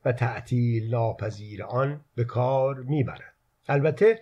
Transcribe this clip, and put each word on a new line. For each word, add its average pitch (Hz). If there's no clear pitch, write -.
و 135
تعطیل 120
ناپذیر 104
آن 135
به 120
کار 131
می‌برد. 131
البته 156